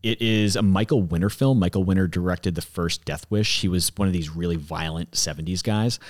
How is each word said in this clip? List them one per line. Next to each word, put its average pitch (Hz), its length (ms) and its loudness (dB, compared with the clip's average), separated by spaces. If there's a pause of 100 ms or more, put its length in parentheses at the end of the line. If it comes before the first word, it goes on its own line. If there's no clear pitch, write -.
it 113 180 -2
is 107 340 2
a 101 60 0
Michael 104 420 4
Winner 85 280 0
film. 135 280 2
Michael 92 240 2
Winner 95 240 2
directed 90 500 -2
the 82 40 -4
first - 460 -4
Death 76 240 -6
Wish. 104 320 0
He 98 60 0
was 87 280 0
one 98 100 0
of 92 60 2
these 82 160 -2
really 85 280 -2
violent 80 600 -6
seventies 80 460 -4
guys. 110 360 0 (120)